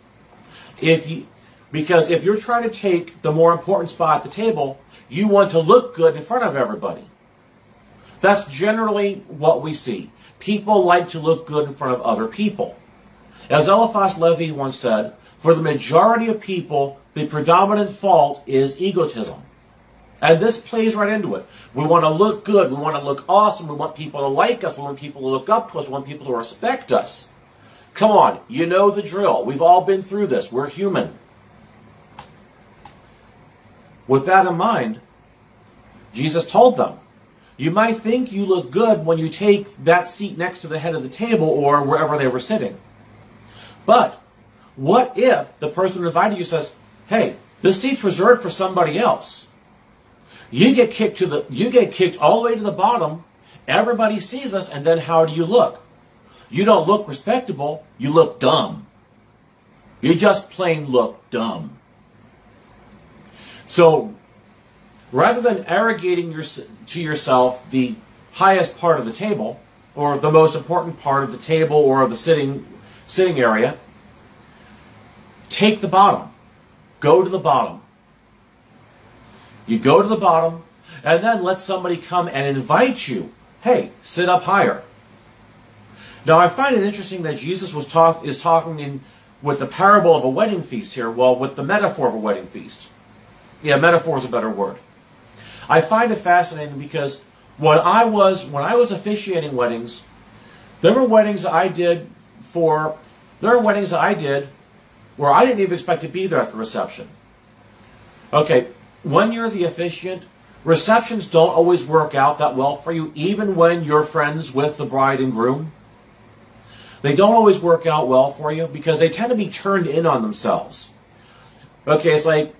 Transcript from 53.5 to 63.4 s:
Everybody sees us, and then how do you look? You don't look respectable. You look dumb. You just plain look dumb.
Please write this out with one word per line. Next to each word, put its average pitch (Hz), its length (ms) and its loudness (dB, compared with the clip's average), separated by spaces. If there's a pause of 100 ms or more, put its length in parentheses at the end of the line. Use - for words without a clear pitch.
Everybody 214 520 0
sees 254 360 -10
us, 190 120 -4
and 143 160 -12
then 165 140 2
how 165 300 0
do 156 80 -6
you 165 100 0
look? 208 380 0 (640)
You 156 160 -2
don't 185 240 4
look 208 180 2
respectable. 156 800 -6 (140)
You 135 120 -4
look 160 300 2
dumb. 160 460 -2 (1120)
You 156 140 2
just 196 340 2
plain 165 380 -4
look 123 420 0
dumb. 95 480 -8 (1900)